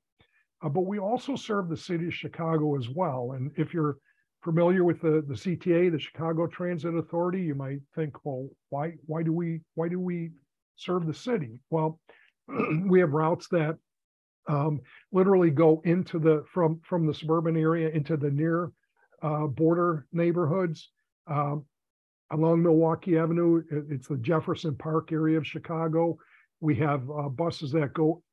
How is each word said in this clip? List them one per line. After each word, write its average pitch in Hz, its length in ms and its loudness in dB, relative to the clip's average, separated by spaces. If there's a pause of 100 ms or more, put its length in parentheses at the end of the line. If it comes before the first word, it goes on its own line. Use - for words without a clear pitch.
(600)
Uh, 151 80 -4
but 165 120 0
we 202 180 -2
also 240 360 -4
serve 202 340 -4
the 156 80 -4
city 170 300 -4
of 156 60 -6
Chicago 156 640 -2
as 120 120 -6
well. 135 440 -4
And 135 220 -6
if 151 180 -2
you're 151 240 0 (460)
familiar 175 400 4
with 165 160 2
the, 156 280 2
the 135 100 -6
C 180 180 -2
T - 160 -2
A, 175 180 4
the 156 100 -2
Chicago 160 480 -4
Transit 170 480 -6
Authority, 170 460 -2
you 151 140 -2
might 139 240 -6 (160)
think, 156 300 -6
"Well, 135 240 -8 (200)
why, 151 240 -4 (120)
why 160 180 -4
do 165 80 0
we, 165 300 -2 (140)
why 165 120 -2
do 180 120 -4
we 175 320 -4 (440)
serve 180 300 -4
the 151 80 -4
city?" 151 460 -6 (100)
Well, 160 300 -2 (480)
<clears throat> 160 380 -2
we 185 140 6
have 160 140 2
routes 160 360 0
that, 165 280 0 (720)
um, 151 320 0 (300)
literally 185 400 6
go 160 340 6
into 175 340 0
the, 156 320 4
from, 165 320 0
from 175 220 0
the 151 80 0
suburban 160 420 0
area 160 340 2
into 156 280 -2
the 143 140 -2
near, 165 400 0 (500)
uh, 156 260 -2
border 160 640 2
neighborhoods. 170 760 0 (380)
Um, 147 380 -4 (640)
along 165 320 2
Milwaukee 165 540 4
Avenue, 165 540 2
it, 147 180 -4
it's 135 180 -8
the 143 100 -4
Jefferson 156 580 -2
Park 160 380 -4
area 160 240 2
of 151 100 -4
Chicago. 165 720 -2 (420)
We 151 160 2
have, 143 340 0
uh, 147 180 -6
buses 160 460 -4
that 151 200 0
go, 165 400 0